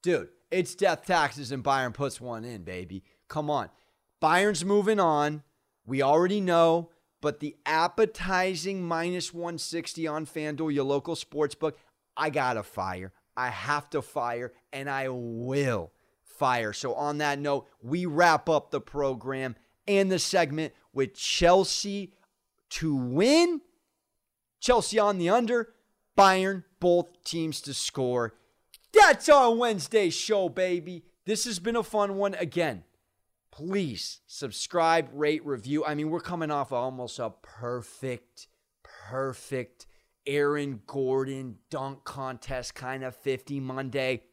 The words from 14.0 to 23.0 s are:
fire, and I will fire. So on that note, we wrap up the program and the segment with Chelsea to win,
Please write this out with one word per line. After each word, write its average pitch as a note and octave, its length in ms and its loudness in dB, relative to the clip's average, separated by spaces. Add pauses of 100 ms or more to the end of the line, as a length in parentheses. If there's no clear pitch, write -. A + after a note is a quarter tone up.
fire, A#2+ 500 -8 (180)
and C#3 160 -10
I C3+ 220 -4
will A#2+ 840 -4 (320)
fire. A#2+ 500 -2
So B2 200 -4
on D3 240 -2
that D3 220 -2
note, C#3+ 280 -2 (140)
we D#3+ 240 -4
wrap E3 420 4
up D#3 220 2
the C#3 120 -4
program C3 760 -4 (320)
and G3 240 4
the F#3 80 2
segment D#3+ 540 0 (200)
with C3+ 220 -2
Chelsea F#3+ 1000 2 (560)
to D#3 260 -2
win, B3+ 680 4 (1000)